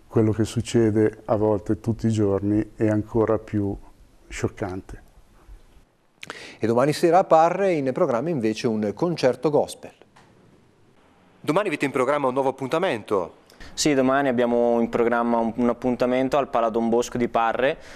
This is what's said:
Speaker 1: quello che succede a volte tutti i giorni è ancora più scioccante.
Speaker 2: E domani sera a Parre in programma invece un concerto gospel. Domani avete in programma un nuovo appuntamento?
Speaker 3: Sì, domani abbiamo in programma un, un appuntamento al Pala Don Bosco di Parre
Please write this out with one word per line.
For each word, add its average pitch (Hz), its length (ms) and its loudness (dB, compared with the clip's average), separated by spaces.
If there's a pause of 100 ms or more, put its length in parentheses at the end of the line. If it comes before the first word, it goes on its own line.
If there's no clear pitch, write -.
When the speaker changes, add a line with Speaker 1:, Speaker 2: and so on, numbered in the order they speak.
Speaker 1:
quello 110 260 2
che 107 120 0
succede 110 840 0
a 113 100 0
volte 107 440 0
tutti 113 260 -4
i 113 60 2
giorni 104 640 0
è 113 120 0
ancora 107 520 0
più 101 360 -4 (520)
scioccante. - 760 -10 (1600)
Speaker 2:
E 107 80 -2
domani 127 260 2
sera 170 260 4
a 190 40 4
Parre 170 500 4
in 139 200 -2
programma 139 360 -2
invece 110 380 -2
un 107 260 -2
concerto 151 560 -2
gospel. 127 420 -2 (1500)
Domani 190 280 0
avete 147 160 -2
in 131 60 -2
programma 135 360 2
un 123 60 0
nuovo 135 160 0
appuntamento? 123 880 -2 (360)
Speaker 3:
Sì, 151 200 0
domani 135 340 2
abbiamo 120 540 2
in 117 80 0
programma 120 480 0
un, 117 180 -2
un 123 140 0
appuntamento 127 680 0
al 135 120 -2
Pala 117 200 0
Don 113 200 0
Bosco 120 280 0
di 120 120 0
Parre 120 480 0 (180)